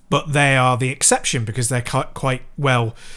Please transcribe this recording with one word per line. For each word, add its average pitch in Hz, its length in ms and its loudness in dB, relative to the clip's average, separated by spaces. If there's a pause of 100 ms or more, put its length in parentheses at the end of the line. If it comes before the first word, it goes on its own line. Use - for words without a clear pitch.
but 151 240 0
they 143 240 4
are 127 200 4
the 127 120 -2
exception 143 560 0
because 113 240 -4
they're 123 120 0
qui-, - 340 -4
quite 131 260 -2 (160)
well 123 380 0 (220)